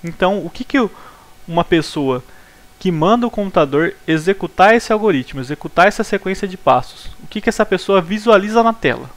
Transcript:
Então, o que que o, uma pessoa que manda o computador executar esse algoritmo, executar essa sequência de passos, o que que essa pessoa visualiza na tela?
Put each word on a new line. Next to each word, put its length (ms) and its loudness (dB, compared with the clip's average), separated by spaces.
Então, 420 -2
o 60 -10
que 140 -12
que 140 -2
o, 120 0
uma 180 0
pessoa 580 -2
que 120 -2
manda 360 2
o 40 -2
computador 640 0
executar 680 2
esse 180 0
algoritmo, 480 -2
executar 480 0
essa 160 -2
sequência 420 -4
de 100 -10
passos, 500 -2
o 40 -18
que 140 -10
que 80 0
essa 160 0
pessoa 380 0
visualiza 600 2
na 100 2
tela? 440 -4